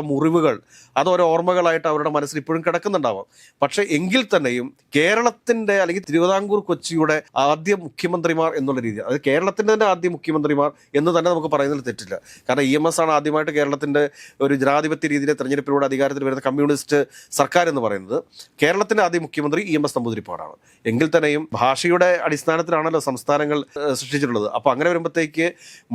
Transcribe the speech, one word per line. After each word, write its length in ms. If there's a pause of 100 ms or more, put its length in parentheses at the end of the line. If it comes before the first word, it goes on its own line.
(120)
മുറിവുകൾ 460 (440)
അത് 120
ഓരോ 100 (100)
ഓർമ്മകളായിട്ട് 580
അവരുടെ 260
മനസ്സിൽ 240
ഇപ്പോഴും 260
കിടക്കുന്നുണ്ടാവാം. 580 (380)
പക്ഷേ 180 (160)
എങ്കിൽ 240 (140)
തന്നെയും 320 (300)
കേരളത്തിൻ്റെ 880
അല്ലെങ്കിൽ 260
തിരുവിതാംകൂർ 500 (100)
കൊച്ചിയുടെ 480 (300)
ആദ്യ 260 (120)
മുഖ്യമന്ത്രിമാർ 720
എന്നുള്ള 280
രീതി, 120 (100)
അത് 80 (100)
കേരളത്തിൻ്റെ 460
തന്നെ 200
ആദ്യ 220
മുഖ്യമന്ത്രിമാർ 540 (300)
എന്ന് 180
തന്നെ 160
നമുക്ക് 220
പറയുന്നതിൽ 340
തെറ്റില്ല. 260 (320)
കാരണം 220
ഇ 100
എം 100
എസ് 140
ആണ് 140
ആദ്യമായിട്ട് 420
കേരളത്തിൻ്റെ 440 (420)
ഒരു 80 (100)
ജനാധിപത്യ 500
രീതിയിലെ 260
തെരഞ്ഞെടുപ്പിലൂടെ 500
അധികാരത്തിൽ 380
വരുന്ന 200
കമ്മ്യൂണിസ്റ്റ് 520 (400)
സർക്കാർ 320
എന്ന് 140
പറയുന്നത്. 320 (460)
കേരളത്തിൻ്റെ 440
ആദ്യ 180
മുഖ്യമന്ത്രി 360 (100)
ഇ 80
എം 80
എസ് 100
നമ്പൂതിരിപ്പാടാണ്. 580 (360)
എങ്കിൽ 240
തന്നെയും 280 (160)
ഭാഷയുടെ 520 (160)
അടിസ്ഥാനത്തിലാണല്ലോ 840
സംസ്ഥാനങ്ങൾ, 500 (200)
ഏഹ്, 220
സൃഷ്ടിച്ചിട്ടുള്ളത്. 460 (120)
അപ്പോൾ 160
അങ്ങനെ 180
വരുമ്പോഴത്തേക്ക് 560 (460)